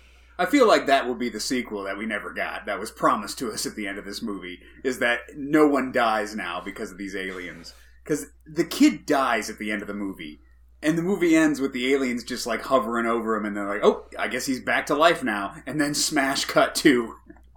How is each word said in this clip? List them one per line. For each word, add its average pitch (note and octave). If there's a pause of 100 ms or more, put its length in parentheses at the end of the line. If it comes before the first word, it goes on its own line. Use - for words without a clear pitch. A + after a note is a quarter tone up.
(380)
I F3+
feel C4+
like D#3
that C3+
will B2
be A#2
the G#2+
sequel A2
that G2
we A2
never G2+
got, F2+
that G2+
was G#2+
promised -
to A#2
us -
at -
the G#2
end G2
of F#2
this G2+
movie, F2+ (240)
is B2+
that A#2+ (160)
no D3
one C3
dies A2
now F2+
because G2+
of F#2
these G2
aliens. F#2 (300)
'Cause D3+ (200)
the D#3+
kid A#3
dies B2
at G#2+
the G#2+
end G#2
of G2
the G2+
movie, E2+ (420)
and D#3
the D#3+
movie F3
ends D3+
with C3+
the B2+
aliens B2
just, A#2+
like, A2
hovering A#2
over A2+
him, G#2+
and G#2
they're G2+
like, G2+
"Oh, - (120)
I G#2
guess A#2+
he's B2+
back B2
to D#3
life D#3+
now," G#2 (100)
and D3
then D3
smash C#3
cut -
to, A#2+ (400)